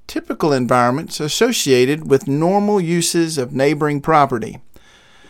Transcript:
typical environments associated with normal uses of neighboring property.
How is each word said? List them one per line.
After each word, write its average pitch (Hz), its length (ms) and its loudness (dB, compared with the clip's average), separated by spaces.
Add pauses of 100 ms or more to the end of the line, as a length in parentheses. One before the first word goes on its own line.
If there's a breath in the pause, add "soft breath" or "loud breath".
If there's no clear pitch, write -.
typical 226 460 -2
environments 123 680 -2
associated 151 880 0
with 135 180 2
normal 196 540 0
uses 165 560 0
of 123 160 -4
neighboring 147 480 0
property. 135 600 0 (680 soft breath)